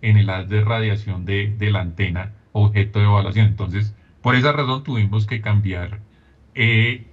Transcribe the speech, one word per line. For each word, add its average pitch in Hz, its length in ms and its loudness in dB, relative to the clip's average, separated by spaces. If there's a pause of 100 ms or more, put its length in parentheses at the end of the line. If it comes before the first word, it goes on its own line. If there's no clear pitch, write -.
en 107 140 4
el 101 140 4
haz 95 180 -6
de 104 160 0
radiación 104 600 -2
de, 101 320 -4
de 104 140 -2
la 98 100 0
antena 87 520 -4 (180)
objeto 104 480 2
de 107 60 4
evaluación. 101 420 4
Entonces, 104 480 -2 (260)
por 123 140 2
esa 127 160 4
razón 143 320 -2
tuvimos 107 440 0
que 110 140 -6
cambiar, 101 600 -2 (560)
eh, 117 560 0